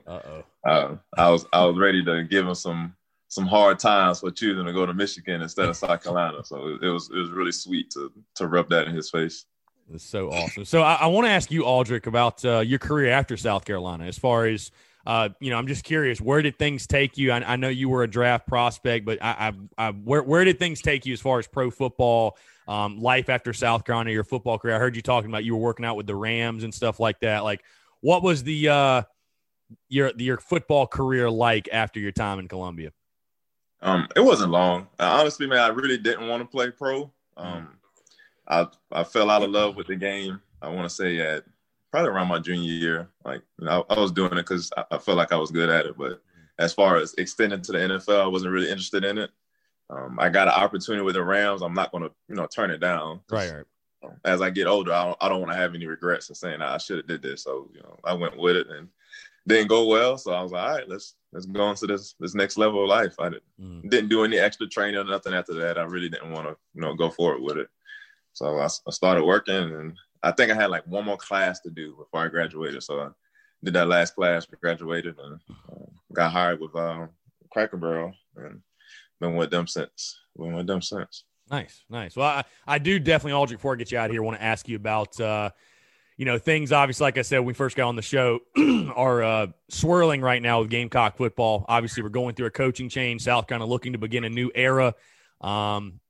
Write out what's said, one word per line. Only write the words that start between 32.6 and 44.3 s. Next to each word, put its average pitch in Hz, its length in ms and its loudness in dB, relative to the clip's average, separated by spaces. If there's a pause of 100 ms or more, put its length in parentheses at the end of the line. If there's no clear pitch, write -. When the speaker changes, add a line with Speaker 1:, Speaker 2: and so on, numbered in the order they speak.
Speaker 2:
Um, 90 340 2
it - 40 8
wasn't 139 300 8
long. 90 380 4 (100)
Uh, 90 220 4
honestly, 147 260 2
man, 131 120 2
I 117 100 6
really 127 300 0
didn't 113 300 -2
wanna 120 180 -4
play 123 240 -2
pro. 139 420 -6 (240)
Um, 87 100 -12
Speaker 1:
Mm. 85 220 -10 (800)
Speaker 2:
I, 85 200 2 (340)
I 85 40 0
fell 107 260 2
out 104 120 6
of 98 80 0
love 104 240 2
with 98 120 -10
the 95 100 -6
game. 98 440 -6 (200)
I 71 80 -10
wanna 87 220 -6
say 90 280 -2
at 78 260 -4 (460)
probably 151 200 0
around 92 180 0
my 87 100 0
junior 85 340 -4
year. 82 360 -2 (160)
Like, 65 180 -10 (160)
you - 80 -10
know, 85 220 0
I, 104 60 2
I 107 60 0
was 98 120 2
doing 87 240 0